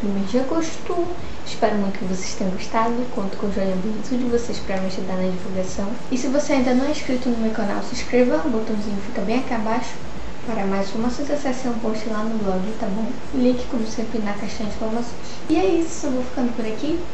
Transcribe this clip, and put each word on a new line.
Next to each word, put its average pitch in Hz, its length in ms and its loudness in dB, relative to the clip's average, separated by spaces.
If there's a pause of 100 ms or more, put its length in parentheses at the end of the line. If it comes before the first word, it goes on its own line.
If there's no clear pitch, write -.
do 202 60 2
mês 196 200 0
de 240 80 2
agosto. 330 680 0 (400)
Espero 208 300 0
muito 196 200 0
que 196 80 -2
vocês 185 300 -2
tenham 185 180 0
gostado, 226 400 0 (220)
conto 196 220 -2
com 208 100 0
o 196 40 0
joinha 190 240 0
bonito 214 400 0
de 247 100 0
vocês 233 340 0
pra 190 180 -2
me 190 80 0
ajudar 185 300 -2
na 185 160 0
divulgação. 185 580 -2 (220)
E 254 60 0
se 269 100 0
você 285 260 2
ainda 254 220 4
não 262 100 4
é 294 60 0
inscrito 262 380 0
no 233 80 2
meu 220 140 2
canal, 202 300 0
se 240 140 -2
inscreva, 247 500 4
o 294 60 2
botãozinho 214 460 0 (100)
fica - 140 -2
bem 220 180 0
aqui 262 140 -2
abaixo. 226 420 0 (500)
Para 214 200 0
mais 196 240 0
informações, 240 420 0
acesse 262 360 0
um 240 120 0
post 220 300 0
lá 214 140 0
no 226 140 0
blog, 190 240 0 (180)
tá 226 60 0
bom? 214 220 0 (260)
O 277 40 0
link, 247 340 4
como 220 160 0
sempre, 220 320 0
na 202 140 0
caixinha 202 360 -2
de 208 60 -2
informações. 226 400 0 (340)
E 311 60 6
é 370 100 4
isso, 330 420 2
eu 269 40 0
vou 254 120 0
ficando 247 320 0
por 214 100 0
aqui. 285 340 0 (140)